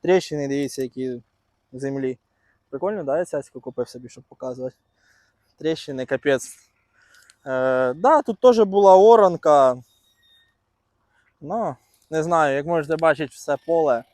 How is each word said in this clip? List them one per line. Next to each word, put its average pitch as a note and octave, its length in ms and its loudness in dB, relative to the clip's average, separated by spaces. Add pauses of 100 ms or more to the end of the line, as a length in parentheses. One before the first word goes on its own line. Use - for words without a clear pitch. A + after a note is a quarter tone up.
Тріщини, E3 460 -2
дивіться, C#3 340 -6
які B2+ 280 -8 (600)
в B2+ 60 -16
землі. C3+ 400 -8 (520)
Прикольно, F3+ 340 -8
да, C#3 140 -4
я F3+ 60 -4
цяцьку C#3 360 -12
купив B2 280 -10
собі, B2 200 -20
щоб - 160 -20
показувати? B2+ 520 -14 (840)
Тріщини, D3 480 -8
капець. C3+ 500 -4 (920)
Е, C3 460 -2
да, C4 300 0
тут - 180 -8
теж B3 180 4
була G3 380 6
оранка. E3+ 800 6 (1600)
Ну, E3 360 -8 (340)
не D#3 120 -2
знаю, D#3 340 0
як C#3+ 100 -4
можете D#3+ 300 -2
бачити, D3+ 360 0
все - 240 -6 (100)
поле D3+ 480 0